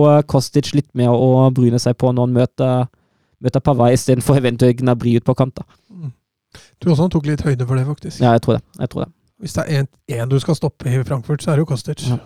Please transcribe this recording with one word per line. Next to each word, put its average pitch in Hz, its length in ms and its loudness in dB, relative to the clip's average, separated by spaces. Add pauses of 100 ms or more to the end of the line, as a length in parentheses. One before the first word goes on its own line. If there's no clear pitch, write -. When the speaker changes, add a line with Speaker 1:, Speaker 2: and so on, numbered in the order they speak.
Speaker 1:
eh, 147 160 4
Kostic - 520 -2
litt 147 200 0
mer 123 140 2
å 131 440 4
bryne 120 280 2
seg 123 180 -2
på 127 160 0
når 123 140 0
han 123 60 -2
møter, 127 540 0 (540)
møter 131 180 0
Pavard, 123 320 2
i 131 40 4
stedet 127 260 0
for 139 140 2
eventuelt 123 420 2
Gnabry 120 380 0
ut 117 80 -2
på 131 120 0
kant, 131 200 -2
da. - 80 -14 (280)
Speaker 2:
Mm. 160 200 -14 (680)
Tror 170 140 0
også 139 80 0
han 180 80 0
tok 151 160 -2
litt 151 160 -2
høyde 127 240 -2
for 127 100 -2
det, 131 100 0
faktisk. 147 340 -10
Speaker 1:
Ja, 123 120 4
jeg 117 100 4
tror 117 140 0
det. 120 60 -8 (160)
Jeg 131 100 -6
tror - 160 -8
det. - 80 -12 (300)
Speaker 2:
Hvis 175 120 -12
det - 120 -4
er 151 140 -2
en, 139 80 -4 (320)
en 117 80 -6
du 135 100 0
skal 160 160 -2
stoppe - 320 -6
i 127 160 0
Frankfurt, 139 400 -6
så - 80 -4
er 147 60 2
det 151 100 0
jo 147 80 -4
Kostic. 147 320 -8
Speaker 1:
Ja. 123 200 0